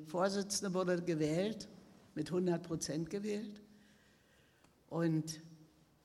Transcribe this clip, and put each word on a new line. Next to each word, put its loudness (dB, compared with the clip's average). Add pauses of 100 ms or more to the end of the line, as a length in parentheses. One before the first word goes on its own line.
Vorsitzende 0
wurde 4
gewählt, 0 (460)
mit -4
hundert 2
Prozent -2
gewählt. -4 (1300)
Und 2 (640)